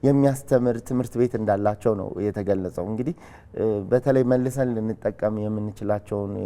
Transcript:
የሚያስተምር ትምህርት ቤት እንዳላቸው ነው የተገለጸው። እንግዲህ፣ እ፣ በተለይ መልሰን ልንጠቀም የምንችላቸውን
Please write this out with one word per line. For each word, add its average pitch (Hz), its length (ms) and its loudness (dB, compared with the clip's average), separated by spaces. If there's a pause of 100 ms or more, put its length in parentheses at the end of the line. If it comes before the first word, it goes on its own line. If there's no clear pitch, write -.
የሚያስተምር 135 760 4
ትምህርት 123 340 -4
ቤት 120 200 0
እንዳላቸው 107 600 0
ነው 98 140 -4 (120)
የተገለጸው። 98 640 -2
እንግዲህ፣ 120 300 -4 (400)
እ፣ 110 120 0 (180)
በተለይ 131 400 4
መልሰን 127 460 2
ልንጠቀም 110 680 -2
የምንችላቸውን 104 920 -4 (140)